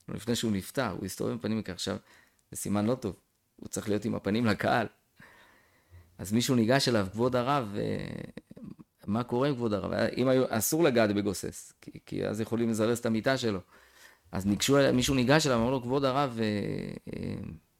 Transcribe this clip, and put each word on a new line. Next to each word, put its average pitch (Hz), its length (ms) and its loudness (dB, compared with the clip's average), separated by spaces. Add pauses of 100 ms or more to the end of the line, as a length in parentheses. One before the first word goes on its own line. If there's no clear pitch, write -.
לפני - 280 -4
שהוא 113 160 0
נפטר, 101 380 -2
הוא 90 140 -6
הסתובב 107 280 -4
עם 120 60 -6
פנים 110 200 -2
לכך. 95 140 -6
עכשיו, 98 240 -4 (540)
זה - 60 -12
סימן 104 300 0
לא 123 80 2
טוב, 113 220 -6 (400)
הוא - 120 -16
צריך 104 200 -6
להיות 104 160 0
עם 107 100 -2
הפנים 107 320 0
לקהל. 107 400 2 (1300)
אז 98 140 -6
מישהו 120 220 2
ניגש 123 340 4
אליו, 107 240 2
"כבוד 120 240 0
הרב, 120 420 -2
אה, 104 280 -4 (1000)
מה 110 180 0
קורה 123 240 0
עם 143 60 0
כבוד 117 180 0
הרב?" 90 200 -2 (240)
אם 127 120 2
היו, 131 200 4
אסור 156 360 0
לגעת 113 300 4
בגוסס, 98 680 -4
כי, - 100 -16 (160)
כי 95 200 -4
אז 104 140 -4
יכולים 113 300 0
לזרז 110 280 2
את - 80 -6
המיטה 113 300 2
שלו. 110 240 -2 (720)
אז 95 140 -2
ניגשו 104 320 4
אל-, 135 140 6
מישהו 127 220 2
ניגש 135 320 4
אליו, 123 120 4
אמר 117 120 2
לו, 135 120 0
"כבוד 135 220 0
הרב, 131 360 0
אה, 113 40 0 (720)
אה, 95 180 -6 (460)